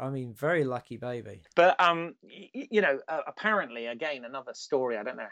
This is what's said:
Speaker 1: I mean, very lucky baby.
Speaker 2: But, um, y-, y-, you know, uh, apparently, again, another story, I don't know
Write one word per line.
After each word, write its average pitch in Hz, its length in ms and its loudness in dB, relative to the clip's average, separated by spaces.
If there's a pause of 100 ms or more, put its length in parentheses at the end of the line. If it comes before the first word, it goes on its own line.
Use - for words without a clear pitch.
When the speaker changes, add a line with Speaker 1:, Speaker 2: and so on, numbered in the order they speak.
Speaker 1:
I 131 80 -6
mean, 127 240 -6
very 151 320 2
lucky 123 320 -6
baby. 117 460 -8 (120)
Speaker 2:
But, 180 240 8
um, 170 440 4
y-, - 320 -20
y-, 269 160 -8
you 214 100 4
know, 143 180 4 (100)
uh, 156 180 -2
apparently, 139 600 -2
again, 123 380 -6
another 127 300 -10
story, 127 420 0
I 104 60 -4
don't 123 160 -6
know 110 140 -8